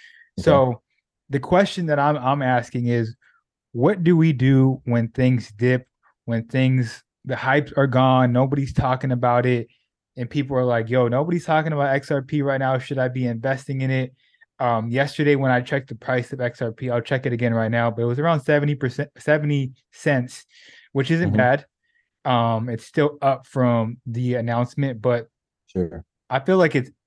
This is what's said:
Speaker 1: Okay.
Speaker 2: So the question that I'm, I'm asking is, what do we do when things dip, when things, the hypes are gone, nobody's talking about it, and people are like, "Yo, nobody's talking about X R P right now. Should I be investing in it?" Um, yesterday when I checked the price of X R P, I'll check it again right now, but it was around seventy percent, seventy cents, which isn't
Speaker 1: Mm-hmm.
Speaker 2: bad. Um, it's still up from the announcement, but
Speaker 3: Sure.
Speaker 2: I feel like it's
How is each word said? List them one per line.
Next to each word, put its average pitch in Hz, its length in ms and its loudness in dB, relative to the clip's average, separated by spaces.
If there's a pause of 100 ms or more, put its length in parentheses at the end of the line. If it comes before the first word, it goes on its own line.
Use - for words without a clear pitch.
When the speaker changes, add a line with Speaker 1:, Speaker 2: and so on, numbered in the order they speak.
(400)
Speaker 1:
Okay. - 40 -6
Speaker 2:
So 131 380 2 (480)
the 135 100 -2
question 180 480 0
that 147 120 0
I'm, 147 180 2
I'm 135 240 -2
asking 127 460 -2
is, 117 280 0 (580)
what 170 300 0
do 170 120 4
we 160 180 4
do 131 520 2
when 117 240 0
things 127 420 0
dip, 123 360 0 (380)
when 113 200 -4
things, 131 580 -2 (220)
the 131 100 -6
hypes 135 420 -2
are 139 100 4
gone, 127 440 4
nobody's 135 420 0
talking 131 380 -2
about 123 340 2
it, 123 220 0 (480)
and 120 140 -10
people 139 280 -4
are 127 80 2
like, 117 240 0
"Yo, 123 180 2
nobody's 160 380 -2
talking 156 280 0
about 143 200 0
X 143 180 -2
R 139 100 -2
P 143 200 -4
right 139 180 0
now. 131 180 0
Should 131 200 -8
I 131 100 0
be 127 200 -4
investing 131 540 -4
in 131 100 -2
it?" 131 240 -4 (440)
Um, 117 300 -2
yesterday 143 460 2
when 135 160 2
I 123 100 4
checked 127 280 -4
the 120 60 -14
price 127 380 -4
of 127 80 -8
X 120 200 -6
R 117 100 -4
P, 123 180 -8
I'll 120 120 -2
check 131 240 -4
it 127 80 -2
again 117 200 0
right 113 160 0
now, 117 220 0
but 110 120 -4
it - 20 0
was 120 140 -2
around 160 220 2
seventy 147 340 2
percent, 139 420 -4
seventy 147 560 0 (180)
cents, 127 540 -4 (480)
which 139 180 -2
isn't 165 180 0
Speaker 1:
Mm-hmm. 104 80 0
Speaker 2:
bad. 131 280 2 (640)
Um, 117 400 0
it's 113 180 -8
still 147 360 0
up 135 260 0
from 120 580 0
the 123 300 -4
announcement, 120 680 -2
but 120 280 0 (380)
Speaker 3:
Sure. 87 360 -6 (260)
Speaker 2:
I 131 120 -2
feel 185 160 2
like 165 180 2
it's 131 160 -4 (160)